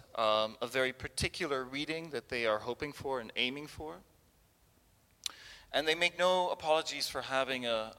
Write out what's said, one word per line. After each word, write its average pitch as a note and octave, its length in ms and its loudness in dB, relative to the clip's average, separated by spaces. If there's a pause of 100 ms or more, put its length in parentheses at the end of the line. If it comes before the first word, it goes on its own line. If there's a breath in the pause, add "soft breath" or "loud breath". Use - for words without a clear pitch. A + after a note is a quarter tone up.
(160)
um, A2 440 4
a B2 60 -4
very B2+ 260 2
particular C3+ 720 -2
reading D3+ 460 -6
that C3 200 -6
they A#2+ 180 0
are G#2+ 100 4
hoping A#2+ 340 -4
for C3+ 280 -4
and A2 160 -10
aiming C3+ 320 -2
for. D#3+ 300 -12 (1700 loud breath)
And D3 160 2
they D#3 60 6
make F3 240 2
no F3+ 320 4
apologies D#3 580 0
for C3 140 -4
having B2+ 460 0
a, A2 320 0